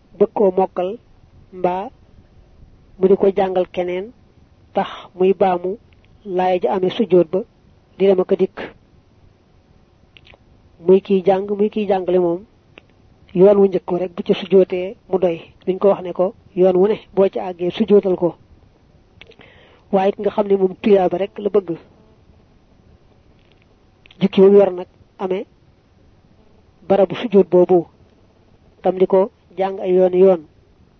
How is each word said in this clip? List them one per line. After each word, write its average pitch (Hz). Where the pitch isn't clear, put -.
bëgg 208
koo 196
mokkal, 185
mbaa 185
mu 185
di 190
ko 202
jàngal 185
keneen, 185
tax 190
muy 185
baamu 185
laay 185
ja -
amee 185
sujjóot 175
ba, 185
di 190
dem 190
ak 185
a 190
dikk. 185
Muy 185
kiy 190
jàng, 190
muy 208
kiy 208
jàngale 185
moom, 175
yoon 196
wu 196
njëkk 180
rek 180
bu -
ca 196
sujjóotee 185
mu 185
doy. 170
Duñ 190
ko 202
wax 190
ne 180
ko 190
yoon 185
wu 190
ne 214
boo 196
ca 214
àggee 175
sujjóotal 202
ko. 165
Waaye 196
ki -
nga 202
xam 208
ne 196
moom 185
tuyaaba 185
rek 196
la 202
bëgg, 175
jukki 190
wu 196
yor 190
nag 180
amee 190
barabu 196
sujjóot 202
boobu, 180
tam 185
di 185
ko 196
jàng 196
ay 185
yoon 185
yoon, 185